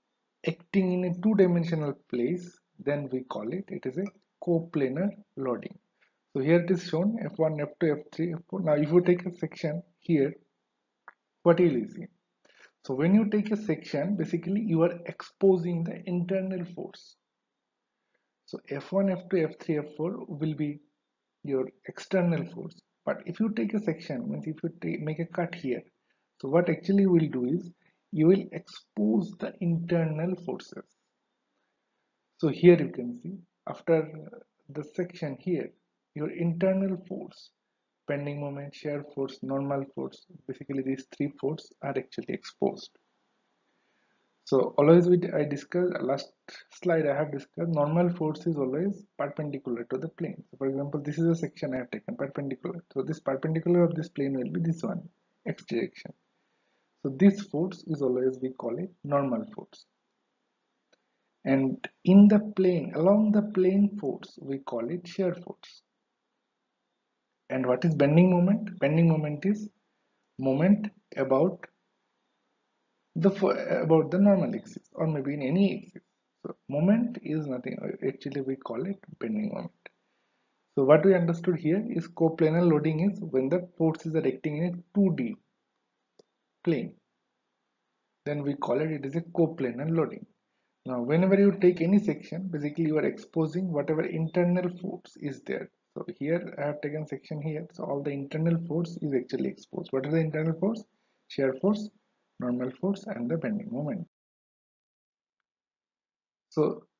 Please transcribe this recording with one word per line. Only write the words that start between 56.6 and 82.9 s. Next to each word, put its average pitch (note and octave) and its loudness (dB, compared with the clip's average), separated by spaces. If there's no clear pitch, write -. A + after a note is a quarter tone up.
So C3+ -4
this G3 4
force - -6
is D3 -4
always, B2+ 0
we C3 -4
call A#2+ -6
it F#3+ -8
normal C#3 0
force. - -18
And C3+ 0
in G3+ 12
the G#3 8
plane, F3+ 2
along G#3 6
the G#3 4
plane F#3+ 4
force, - -8
we C3+ -6
call B2 -6
it F3 -8
shear F#3 -2
force. - -16
And C3 -2
what B2+ 2
is D#3+ 2
bending D#3 6
moment? F3+ 2
Bending D#3+ 6
moment D3+ 0
is G#3 0
moment D3+ 4
about C#3 2
the E3+ 4
fo-, F#3+ 2
about D#3+ 2
the F3+ 2
normal F3+ 4
axis - -12
or D#3+ -2
maybe C#3+ -2
in D3 -6
any F3+ 2
axis. - -20
So - -12
moment F#3+ 2
is D3+ -4
nothing, B2+ -8
actually C#3 -6
we C3+ -4
call A#2+ -8
it G3 -8
bending G#2+ -4
moment. - -8
So C#3 2
what D#3 8
we G3 6
understood E3+ 0
here F3+ 0
is - -6
coplanar E3 2
loading D#3 2